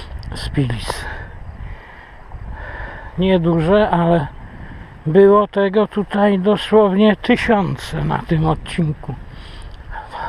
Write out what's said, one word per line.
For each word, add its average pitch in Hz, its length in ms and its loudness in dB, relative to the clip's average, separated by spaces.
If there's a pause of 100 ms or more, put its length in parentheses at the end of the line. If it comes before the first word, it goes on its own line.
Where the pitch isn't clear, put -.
(340)
z - 140 -8
Pilic. 120 560 -4 (2250)
Nieduże, 180 720 4
ale 170 360 2 (800)
było 196 420 6
tego 202 380 2
tutaj 202 520 2
dosłownie 208 760 4
tysiące 175 880 0
na 151 140 0
tym 156 280 0
odcinku 147 680 -2 (1160)